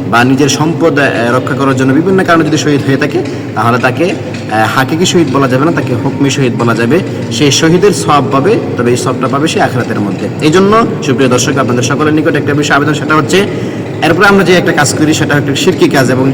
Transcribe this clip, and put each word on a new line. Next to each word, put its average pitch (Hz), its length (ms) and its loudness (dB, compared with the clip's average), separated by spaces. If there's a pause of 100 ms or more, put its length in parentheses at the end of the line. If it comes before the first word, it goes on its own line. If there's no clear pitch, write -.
(120)
বা 117 120 4
নিজের 135 260 2
সম্পদ, 147 500 0
এ, 120 380 0
রক্ষা 131 180 -2
করার 135 200 0
জন্য 131 180 2
বিভিন্ন 185 300 2
কারণে 160 220 2
যদি 151 120 0
শহীদ 143 300 0
হয়ে 135 100 2
থাকে, 143 220 -2 (360)
তাহলে 117 220 2
তাকে, 123 260 -2
এ, 202 100 0 (640)
হাকিকি 156 300 0
শহীদ 170 280 2
বলা 139 140 2
যাবে 131 180 0
না, 170 60 0
তাকে 127 220 -2 (120)
হুকমি 139 240 -2
শহীদ 127 300 0
বলা 117 160 0
যাবে। 120 240 2 (320)
সে 143 200 2
শহীদের 175 400 4
সওয়াব 147 400 0
পাবে, 143 280 2 (180)
তবে 120 140 0
এই 123 60 2
সওয়াবটা 127 300 -4
পাবে 139 200 -2
সে 185 140 -2
আখিরাতের 113 380 -2
মধ্যে। 101 280 -4 (140)
এই 156 80 2
জন্য 196 360 4 (180)
সুপ্রিয় 131 260 0
দর্শক, 127 280 0
আপনাদের 123 260 0
সকলের 151 300 0
নিকট 156 220 0
একটা 147 180 -2
বিষয় 147 240 0
আবেদন, 147 160 0
সেটা 143 220 -2
হচ্ছে 185 300 2 (580)
এরপরে 165 240 2
আমরা 196 160 4
যে 175 100 2
একটা 170 180 2
কাজ 151 220 0
করি 156 200 0
সেটা 151 200 0
একটা 139 220 0
শিরকি 175 340 2
কাজ 127 220 0
এবং 131 220 2